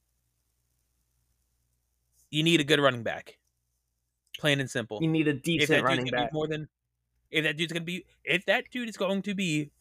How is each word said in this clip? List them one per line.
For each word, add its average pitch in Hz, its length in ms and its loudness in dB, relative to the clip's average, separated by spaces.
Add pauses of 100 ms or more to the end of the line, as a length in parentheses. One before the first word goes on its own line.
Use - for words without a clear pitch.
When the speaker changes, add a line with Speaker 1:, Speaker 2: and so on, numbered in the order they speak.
(2250)
Speaker 1:
You 151 120 0
need 165 180 6
a 147 40 0
good 147 160 4
running 123 220 4
back. - 360 -8 (1000)
Plain 143 220 2
and 131 100 -4
simple. 110 300 -6
Speaker 2:
You 160 80 2
need 160 200 2
a 151 40 4
Speaker 1:
If 131 100 -4
Speaker 2:
decent 156 280 0
Speaker 1:
that 151 80 4
dude's 120 60 0
Speaker 2:
running 127 200 2
Speaker 1:
gonna 123 120 -4
be 123 80 0
Speaker 2:
back. 113 80 -6
Speaker 1:
more 156 140 -2
than, 156 220 -6 (640)
if 156 140 0
that 156 120 -2
dude's 165 160 -4
gonna 170 120 -6
be, 180 200 -8 (180)
if 175 240 -2
that 240 240 0
dude 240 180 -8
is 208 100 -12
going 196 240 -2
to 202 120 -6
be 156 460 -4